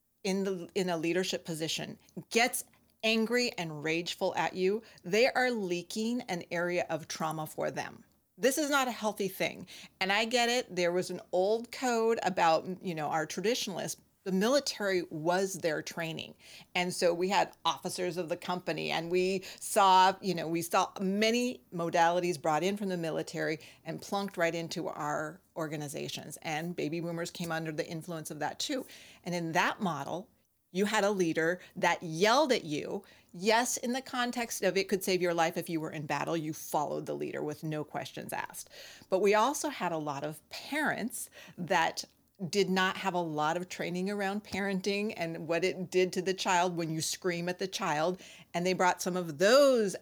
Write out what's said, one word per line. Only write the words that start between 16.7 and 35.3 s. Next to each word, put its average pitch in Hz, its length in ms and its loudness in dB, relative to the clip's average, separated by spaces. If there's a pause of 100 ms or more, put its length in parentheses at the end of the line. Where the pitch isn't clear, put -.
And 180 180 0
so 175 220 4
we 180 160 0
had 196 220 4 (120)
officers 175 540 -2
of 170 100 -4
the 175 80 -4
company, 165 540 -4
and 165 200 -2
we 185 340 2 (140)
saw, 190 600 6
you 185 140 -2
know, 160 140 -4
we 170 120 0
saw 180 300 0 (100)
many 220 640 0 (120)
modalities 170 640 2
brought 151 240 2
in 202 140 2
from 208 140 -4
the 180 80 -2
military 160 600 -4 (260)
and 160 160 -8
plunked 196 340 -4
right 170 180 2
into 165 340 -4
our 151 520 -4 (160)
organizations. 147 840 -6
And 165 340 -4
baby 151 240 -2
boomers 170 300 -4
came 170 200 -8
under 160 220 -4
the 156 160 -4
influence 160 420 -8
of 156 100 -10
that 147 180 -4
too. 269 260 -4 (400)
And 175 100 -2
in 170 180 -2
that 196 280 2
model, 165 480 -4 (440)
you 190 120 2
had 208 200 2
a 202 60 4
leader 170 500 2 (160)
that 180 260 2
yelled 208 500 4
at 220 120 0
you. 160 380 -6 (300)
Yes, 220 460 2
in 240 140 -2
the 262 80 -4
context 247 640 -4
of 185 140 2
it 190 120 0
could 190 160 0
save 185 180 2
your 175 120 2